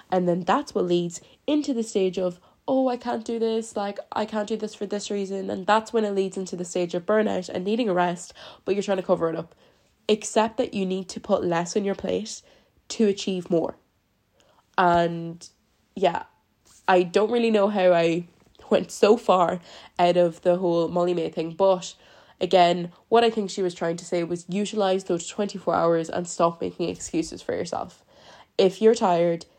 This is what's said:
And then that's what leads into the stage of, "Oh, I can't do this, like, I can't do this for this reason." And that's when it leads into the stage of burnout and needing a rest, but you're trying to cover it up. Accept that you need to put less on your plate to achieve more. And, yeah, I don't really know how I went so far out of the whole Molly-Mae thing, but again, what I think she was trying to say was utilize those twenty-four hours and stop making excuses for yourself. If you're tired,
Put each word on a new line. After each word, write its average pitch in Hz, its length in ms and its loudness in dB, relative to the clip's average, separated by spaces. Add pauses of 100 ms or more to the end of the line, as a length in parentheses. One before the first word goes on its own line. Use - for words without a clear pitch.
(100)
And 185 180 0
then 175 140 0
that's 233 320 -2
what 190 100 0
leads 175 360 -2 (260)
into 294 280 0
the 226 80 -2
stage 190 360 -2
of, 180 200 -2 (300)
"Oh, 262 200 2
I 247 80 -2
can't 240 280 -6
do 233 160 -4
this, 226 360 -4
like, 202 220 -6 (140)
I 214 140 -2
can't 214 220 -4
do 220 80 -4
this 214 200 -8
for 202 100 -8
this 202 240 -6
reason." 196 400 -6
And 190 160 -6
that's 220 260 0
when 220 120 0
it 202 100 -4
leads 190 220 -2
into 190 180 -8
the 175 100 -6
stage 175 300 -4
of 175 100 -4
burnout 202 440 0
and 180 160 -6
needing 220 240 0
a 180 60 0
rest, 175 380 -2 (320)
but 190 120 -2
you're 202 80 -2
trying 196 140 -2
to 185 40 -4
cover 165 260 2
it 165 60 -4
up. 165 220 -10 (520)
Accept 214 500 0
that 254 140 -2
you 196 140 -2
need 185 220 -6
to - 100 -12
put - 240 0
less 175 340 -2
on 202 80 -2
your 196 120 -2
plate - 460 -6 (460)
to - 180 2
achieve 190 420 -2
more. 165 280 0 (1000)
And, 170 720 2 (460)
yeah, 185 300 0 (640)
I 185 160 6
don't 208 260 2
really 233 220 2
know 202 160 4
how 185 240 4
I 170 340 2 (420)
went - 220 0
so 208 260 6
far 180 440 2 (360)
out 175 200 4
of 175 260 2
the 175 140 4
whole 170 320 0
Molly-Mae 175 420 -2
thing, 160 220 -6
but 185 420 2 (460)
again, 175 520 4 (160)
what 233 140 6
I 233 80 4
think 214 200 -4
she 196 120 -4
was 180 120 -2
trying 170 240 -4
to - 60 -14
say 170 200 -2
was 175 240 -6
utilize 190 560 -2
those 175 220 -2
twenty-four 196 480 -4
hours 165 340 2
and 180 180 -6
stop 170 340 0
making 175 280 -6
excuses 165 540 -6
for - 120 -6
yourself. - 480 -8 (540)
If 190 240 2
you're 220 140 6
tired, 175 520 0 (120)